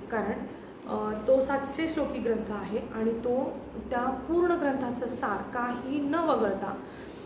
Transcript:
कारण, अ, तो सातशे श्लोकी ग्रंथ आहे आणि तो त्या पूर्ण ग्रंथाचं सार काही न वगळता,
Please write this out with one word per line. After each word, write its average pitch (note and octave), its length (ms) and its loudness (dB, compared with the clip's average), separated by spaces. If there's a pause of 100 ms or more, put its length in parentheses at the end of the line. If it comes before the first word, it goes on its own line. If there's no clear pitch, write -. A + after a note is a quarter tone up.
(100)
कारण, G#3+ 280 0 (500)
अ, G#3+ 380 -2
तो C4 140 8
सातशे C#4 480 0
श्लोकी C4+ 300 -2
ग्रंथ G#3+ 320 0
आहे G3+ 280 -2 (160)
आणि A3 160 2
तो B3 420 0 (380)
त्या B3 160 0
पूर्ण F4 460 4
ग्रंथाचं C4 540 0
सार G#3 360 -2 (120)
काही B3 460 -2
न C#4+ 140 2
वगळता, G#3+ 600 2 (500)